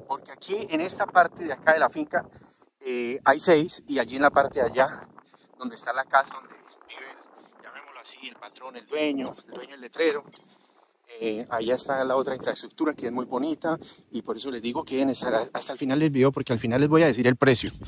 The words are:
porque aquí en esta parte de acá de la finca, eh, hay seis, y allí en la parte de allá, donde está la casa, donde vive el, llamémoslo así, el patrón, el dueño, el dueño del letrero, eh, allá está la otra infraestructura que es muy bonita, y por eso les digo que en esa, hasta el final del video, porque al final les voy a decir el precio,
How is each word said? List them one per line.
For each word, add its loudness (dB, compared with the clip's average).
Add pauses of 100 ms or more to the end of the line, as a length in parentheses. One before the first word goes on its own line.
porque -8
aquí -6
en -2
esta 0
parte 2
de -6
acá 4
de 4
la 2
finca, -4 (540)
eh, -4
hay 4
seis, 2
y -2
allí -2
en 0
la 6
parte 2
de 2
allá, 0 (500)
donde -12
está -6
la -4
casa, 2
donde -18 (340)
vive -18
el, -20
llamémoslo -20
así, -10
el -18
patrón, -16
el -18
dueño, -2 (120)
el -20
dueño -16
del -20
letrero, -2 (960)
eh, -4
allá -2
está -2
la 0
otra -2
infraestructura -4
que -8
es -4
muy -4
bonita, -2 (340)
y -6
por -6
eso -4
les -8
digo -4
que -2
en 2
esa, 0
hasta -4
el -12
final 0
del 4
video, 4
porque -2
al 0
final 0
les 4
voy 6
a 8
decir 2
el 6
precio, 4 (160)